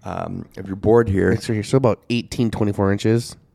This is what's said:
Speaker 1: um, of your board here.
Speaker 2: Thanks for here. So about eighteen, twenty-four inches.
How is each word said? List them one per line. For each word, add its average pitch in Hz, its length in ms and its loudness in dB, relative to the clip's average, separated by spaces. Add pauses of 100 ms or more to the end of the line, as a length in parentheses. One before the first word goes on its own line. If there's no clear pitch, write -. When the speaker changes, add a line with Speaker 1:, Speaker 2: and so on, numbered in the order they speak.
Speaker 1:
um, 90 420 -10 (100)
of 95 100 -14
your 95 100 -8
board 110 320 4
here. 92 220 2
Speaker 2:
Thanks - 160 -2
for 117 80 -2
here. 107 80 -2
So - 140 0
about 123 240 2 (100)
eighteen, 117 400 -2
twenty-four 101 400 0
inches. 110 460 0 (180)